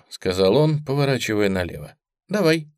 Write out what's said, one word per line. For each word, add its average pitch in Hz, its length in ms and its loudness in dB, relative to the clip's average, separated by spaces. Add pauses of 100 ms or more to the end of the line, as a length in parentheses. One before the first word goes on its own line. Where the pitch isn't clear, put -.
сказал 95 460 0
он, 151 300 2
поворачивая 127 640 0
налево. 82 460 -6 (340)
«Давай, 165 380 0 (100)